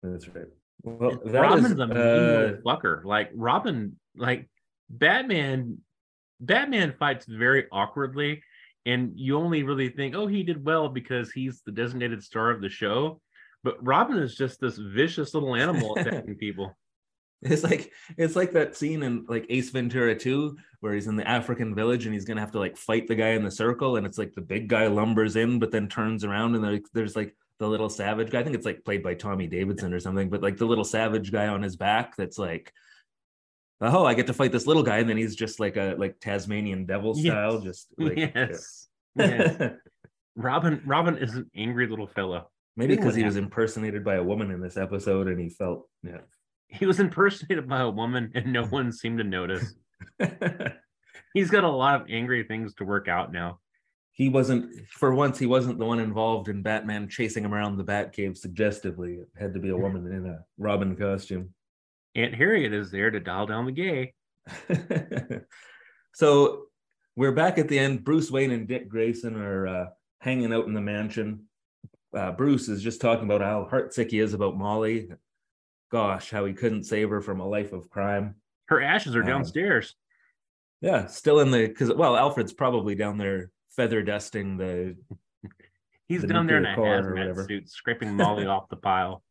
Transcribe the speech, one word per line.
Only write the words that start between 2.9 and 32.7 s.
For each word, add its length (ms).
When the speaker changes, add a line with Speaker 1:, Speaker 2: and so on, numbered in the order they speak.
Speaker 2:
Like, 280
Robin, 640
like, 340
Batman, 880
Batman 580
fights 280
very 460
awkwardly, 680
and 320
you 220
only 240
really 260
think, 260
"Oh, 120
he 160
did 200
well 280
because 420
he's 300
the 100
designated 500
star 280
of 100
the 80
show." 520
But 200
Robin 340
is 180
just 240
this 160
vicious 560
little 240
animal 380
Speaker 1:
<laughs> 40
Speaker 2:
attacking 380
people. 400
Speaker 1:
It's 200
like, 280
it's 180
like 160
that 240
scene 260
in, 240
like, 220
Ace 220
Ventura 440
Two, 440
where 120
he's 140
in 100
the 100
African 480
village 300
and 80
he's 140
gonna 160
have 100
to, 60
like, 180
fight 300
the 80
guy 160
in 140
the 60
circle, 460
and 100
it's 120
like 160
the 80
big 260
guy 200
lumbers 480
in, 220
but 120
then 180
turns 340
around 320
and, 100
like, 280
there's, 240
like, 180
the 80
little 220
savage 420
guy. 100
I 20
think 140
it's, 100
like, 180
played 180
by 120
Tommy 320
Davidson 480
or 60
something, 280
but, 140
like, 160
the 80
little 180
savage 480
guy 160
on 140
his 140
back 400
that's 220
like, 360